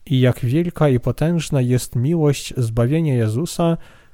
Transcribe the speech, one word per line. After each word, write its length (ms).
i 140
jak 200
wielka 480
i 120
potężna 600
jest 360
miłość 600
zbawienia 580
Jezusa, 600